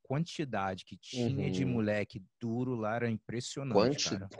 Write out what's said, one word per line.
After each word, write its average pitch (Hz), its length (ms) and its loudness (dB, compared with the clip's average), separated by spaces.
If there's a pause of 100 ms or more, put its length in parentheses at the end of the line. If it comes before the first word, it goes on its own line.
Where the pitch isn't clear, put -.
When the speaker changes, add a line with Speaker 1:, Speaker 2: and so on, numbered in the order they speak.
Speaker 1:
quantidade 117 840 -2
que - 100 -16
tinha 117 540 -2
de 113 140 0
Speaker 2:
Uhum. 131 80 2
Speaker 1:
moleque 104 520 0 (160)
duro 123 360 -2
lá 110 200 0
era 117 140 0
impressionante, 113 680 -4
Speaker 2:
Quanti-, 110 440 4
Speaker 1:
cara. - 100 -8 (100)